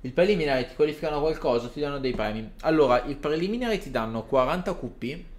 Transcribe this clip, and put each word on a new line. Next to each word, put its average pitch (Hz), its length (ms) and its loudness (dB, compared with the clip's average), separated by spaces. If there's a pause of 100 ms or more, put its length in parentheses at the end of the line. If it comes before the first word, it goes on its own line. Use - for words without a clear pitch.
Il 127 120 -10
preliminare 156 560 2
ti - 60 -16
qualificano 151 420 2
a 143 40 0
qualcosa, 143 480 0
ti 147 120 -8
danno 143 180 -4
dei 131 140 -2
premi. 110 480 -4
Allora, 139 440 4
il 143 120 -4
preliminare 196 640 -2
ti - 120 -10
danno 113 340 -4
quaranta 156 500 2
Q - 120 -10 (120)
P. 175 260 -8 (140)